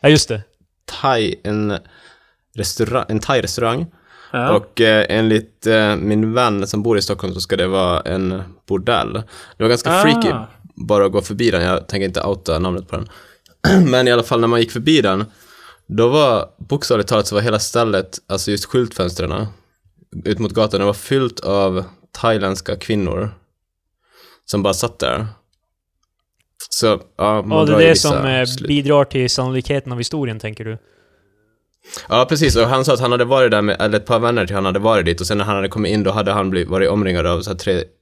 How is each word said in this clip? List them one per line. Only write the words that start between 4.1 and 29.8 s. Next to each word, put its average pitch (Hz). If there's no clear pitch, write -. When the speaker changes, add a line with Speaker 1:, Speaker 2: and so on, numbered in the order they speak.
Speaker 3:
Ja. 127
Speaker 2:
Och, -
eh, 110
enligt, 110
eh, 107
min 107
vän 107
som 104
bor 113
i 98
Stockholm 95
så 92
ska 95
det 92
vara 92
en 92
bordell. 98
Det -
var 113
ganska 120
Speaker 3:
Ah. 180
Speaker 2:
freaky 220
bara 104
att 95
gå 101
förbi 107
den. 90
Jag 87
tänker 95
inte 92
outa 87
namnet 92
på -
den. 107
<clears throat> 175
Men 127
i 120
alla 120
fall, 117
när 117
man 117
gick 113
förbi 147
den, 98
då 113
var 131
bokstavligt 117
talat 107
så -
var 101
hela 110
stället, 104
alltså 98
just 101
skyltfönstren 95
ut 101
mot 104
gatan, 104
det 98
var 101
fyllt 131
av 95
thailändska 101
kvinnor 101
som 104
bara 98
satt -
där. 67
Så, 107
ja, 104
man 131
Speaker 1:
Och 156
det 151
är -
Speaker 2:
drar -
ju 165
Speaker 1:
det 165
Speaker 2:
vissa 156
Speaker 1:
som, 139
eh, 131
Speaker 2:
slut- 127
Speaker 1:
bidrar 143
till 127
sannolikheten 131